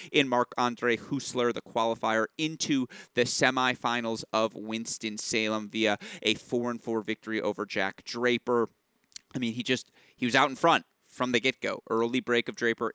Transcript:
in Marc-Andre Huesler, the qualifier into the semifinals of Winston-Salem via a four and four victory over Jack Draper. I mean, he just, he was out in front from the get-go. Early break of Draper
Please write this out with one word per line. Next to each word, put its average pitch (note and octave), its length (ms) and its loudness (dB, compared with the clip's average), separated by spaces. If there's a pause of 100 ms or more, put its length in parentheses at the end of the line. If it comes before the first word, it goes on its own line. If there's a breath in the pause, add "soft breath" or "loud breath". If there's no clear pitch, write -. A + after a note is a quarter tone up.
(120)
in C#3+ 160 4
Marc-Andre A#2+ 680 0
Huesler, A#2+ 560 -2
the A2 80 -6
qualifier A2+ 640 0 (120)
into D#3 500 -2 (260 loud breath)
the A#2+ 100 4
semifinals A#2+ 1120 0
of A2 220 2
Winston-Salem A2 1120 -4
via G#2+ 280 2 (240 loud breath)
a G#2+ 120 4
four A#2+ 360 -2
and A#2 120 -6
four A2+ 200 -2
victory G#2+ 380 -4
over G#2 260 -2
Jack G2 380 -4
Draper. A#2+ 640 0 (640)
I C3 60 -4
mean, A#2 140 -2
he A#2+ 100 -6
just, B2 260 -2 (280 soft breath)
he - 80 -2
was A#2 100 2
out C#3 140 6
in B2+ 80 -8
front D#3 280 4 (220)
from - 240 -4
the A#2+ 80 6
get-go. G#2 500 -2
Early A#2 300 2
break A#2+ 300 0
of A2+ 80 -10
Draper A2+ 380 -2